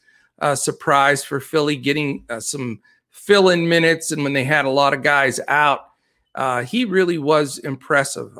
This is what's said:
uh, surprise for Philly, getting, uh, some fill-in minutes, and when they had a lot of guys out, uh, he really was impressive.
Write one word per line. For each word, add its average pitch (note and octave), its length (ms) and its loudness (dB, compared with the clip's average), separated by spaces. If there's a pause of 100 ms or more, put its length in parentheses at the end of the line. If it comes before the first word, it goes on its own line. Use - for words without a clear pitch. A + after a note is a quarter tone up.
(400)
uh, C#3+ 140 0
surprise C#3 720 0
for C#3 160 -6
Philly, D3 360 -2
getting, C#3 520 -4
uh, A2+ 120 -8
some B2 420 -10 (280)
fill-in F#3 560 2
minutes, E3 440 2
and D3+ 120 -4
when C#3 120 -2
they C3 100 0
had D3 220 0
a C3 40 -2
lot C#3 220 2
of C#3 100 -4
guys C#3 460 2
out, C#3+ 380 2 (480)
uh, B2+ 300 -4
he A#3+ 200 -2
really F#3 320 0
was D3 400 0
impressive. C#3 840 -4